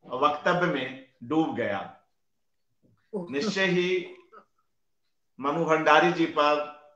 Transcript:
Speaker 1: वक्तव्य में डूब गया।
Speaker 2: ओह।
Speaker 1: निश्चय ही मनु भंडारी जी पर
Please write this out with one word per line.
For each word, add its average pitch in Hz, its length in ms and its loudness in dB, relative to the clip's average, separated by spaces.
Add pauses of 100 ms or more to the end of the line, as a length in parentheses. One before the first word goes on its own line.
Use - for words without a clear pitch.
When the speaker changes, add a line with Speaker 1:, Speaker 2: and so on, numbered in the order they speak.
Speaker 1:
वक्तव्य 147 600 0
में - 460 -6 (100)
डूब 139 340 -2
गया। 101 440 -6 (1120)
Speaker 2:
ओह। 180 180 -8
Speaker 1:
निश्चय 196 340 -2
ही 180 520 0 (1200)
मनु 151 240 -2
भंडारी 156 480 4
जी 165 140 0
पर 147 560 0 (140)